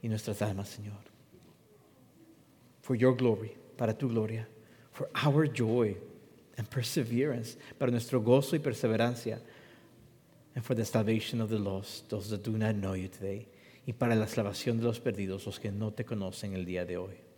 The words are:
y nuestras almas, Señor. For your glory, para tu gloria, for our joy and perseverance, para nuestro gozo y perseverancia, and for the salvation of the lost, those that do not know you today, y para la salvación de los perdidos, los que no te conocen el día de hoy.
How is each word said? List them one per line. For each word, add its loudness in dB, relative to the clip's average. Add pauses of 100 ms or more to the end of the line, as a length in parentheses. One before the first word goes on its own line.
y -2
nuestras -2
almas, -2
Señor. -12 (1800)
For 0
your 6
glory, 2 (220)
para 0
tu -2
gloria, -2 (440)
for -8 (140)
our 6
joy 2 (600)
and -6
perseverance, 0 (220)
para 2
nuestro 2
gozo 6
y 2
perseverancia, 0 (1160)
and -4
for 2
the 0
salvation 2
of -2
the 0
lost, -6
those -6
that -6
do -2
not 2
know -2
you -4
today, -8 (400)
y -4
para 2
la 4
salvación -2
de 0
los 0
perdidos, -4
los -8
que -6
no -2
te -8
conocen -6
el -4
día -2
de -6
hoy. -8 (220)